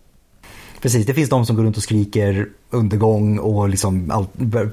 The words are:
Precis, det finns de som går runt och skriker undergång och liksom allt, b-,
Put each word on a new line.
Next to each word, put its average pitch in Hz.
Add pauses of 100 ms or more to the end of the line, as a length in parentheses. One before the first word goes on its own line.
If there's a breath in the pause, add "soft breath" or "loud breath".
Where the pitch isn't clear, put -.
(800 loud breath)
Precis, 117
det 127
finns 143
de 123
som 117
går 113
runt 110
och 104
skriker 104 (220)
undergång 107
och 104
liksom 92
allt, 101
b-, 117